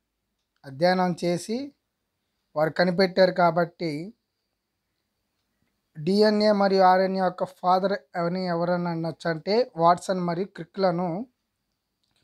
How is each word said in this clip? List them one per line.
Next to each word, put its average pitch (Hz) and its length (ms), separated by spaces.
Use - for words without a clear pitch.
అధ్యయనం 175 580
చేసి 220 500
వారు 156 140
కనిపెట్టారు 180 600
కాబట్టి 170 840
డిఎన్ఏ 208 480
మరియు 196 320
ఆర్ఎన్ఏ 185 360
యొక్క 180 260
ఫాదర్ 185 720
అని 180 300
ఎవరన్నా 175 440
అనొచ్చు 165 380
అంటే 196 460
వాట్సన్ 175 440
మరియు 175 260
క్రిక్లను 180 840